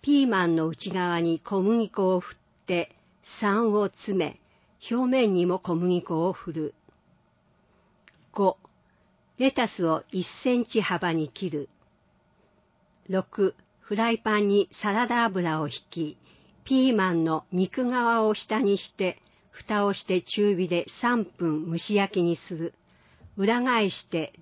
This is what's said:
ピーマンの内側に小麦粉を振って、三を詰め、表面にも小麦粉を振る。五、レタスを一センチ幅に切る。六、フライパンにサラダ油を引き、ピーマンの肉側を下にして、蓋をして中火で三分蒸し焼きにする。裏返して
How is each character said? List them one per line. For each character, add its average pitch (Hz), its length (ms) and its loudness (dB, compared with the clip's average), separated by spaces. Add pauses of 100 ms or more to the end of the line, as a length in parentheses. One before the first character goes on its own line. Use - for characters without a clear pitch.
ピ 277 240 4
ー - 20 2
マ 185 200 2
ン 165 100 2
の 160 100 0
内 165 220 -8
側 175 320 -2
に 165 180 0
小 196 220 -2
麦 220 280 2
粉 185 260 0
を 180 40 0
振 - 160 -10
っ - 20 -20 (300)
て、 - 260 -2 (460)
三 214 340 2
を 208 140 2
詰 196 300 -6
め、 147 240 -4 (500)
表 247 180 2
面 247 240 4
に 175 120 4
も 180 140 0
小 175 160 -4
麦 180 280 0
粉 170 240 -2
を 185 60 -2
振 - 180 -14
る。 151 240 -6 (1600)
五、 196 240 2 (800)
レ 262 140 2
タ 233 180 0
ス 170 180 -2
を 160 240 0
一 185 160 -4 (160)
セ 247 140 2
ン 240 80 0
チ 220 160 0
幅 175 320 -2
に 156 160 -2
切 180 220 -6
る。 147 180 -6 (1400)
六、 190 460 -2 (240)
フ - 160 -8
ラ 233 160 0
イ 226 80 0
パ 214 180 0
ン 208 120 2
に 202 200 2 (140)
サ 208 80 0
ラ 226 160 0
ダ 240 180 0
油 175 360 -2
を 147 60 -2
引 - 60 -12 (160)
き、 156 280 -8 (460)
ピ 262 280 2
ー 220 40 2
マ 185 180 2
ン 165 100 2
の 160 280 0
肉 190 360 -2
側 233 340 2
を 214 140 2
下 - 240 -4
に 202 180 2
し - 160 -14
て、 - 260 -4 (300)
蓋 202 380 -2
を 196 80 0
し - 100 -14
て 185 160 0
中 208 340 0
火 175 120 0
で 170 180 0 (160)
三 240 240 0
分 160 460 -4
蒸 170 80 -2
し 208 160 -2
焼 196 180 0
き 185 80 0
に 170 160 2 (100)
す 175 80 -10
る。 165 200 -8 (600)
裏 226 280 0
返 233 260 2
し - 220 -8
て 160 300 -4